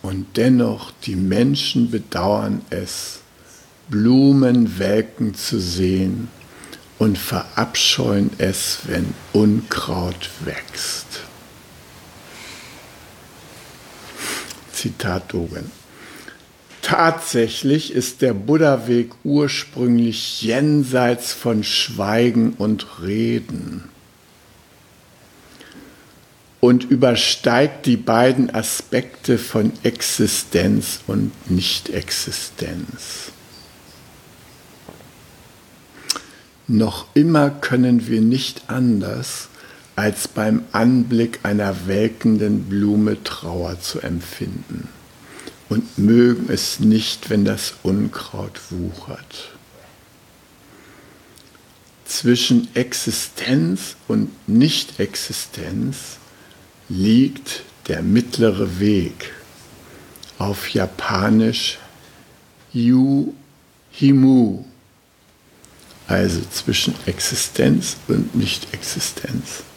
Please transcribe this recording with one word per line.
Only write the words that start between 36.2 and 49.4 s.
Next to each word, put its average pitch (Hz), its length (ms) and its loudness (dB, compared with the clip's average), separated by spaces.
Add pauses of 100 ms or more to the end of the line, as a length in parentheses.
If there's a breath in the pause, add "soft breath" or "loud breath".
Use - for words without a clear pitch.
Noch 98 460 0
immer 147 380 4
können 123 560 0
wir 113 140 0
nicht 123 460 0
anders, 120 840 -2 (460 loud breath)
als 104 320 -2
beim 110 440 0
Anblick 117 720 2
einer 98 440 -2
welkenden 104 760 0
Blume 104 600 0
Trauer 87 580 -8
zu - 180 -8
empfinden. - 880 -8 (840 loud breath)
Und - 260 -6
mögen 117 520 4
es - 320 -4
nicht, 107 480 2
wenn 104 160 2
das 104 360 -4
Unkraut 98 800 -4 (120)
wuchert. - 800 -10 (2500 loud breath)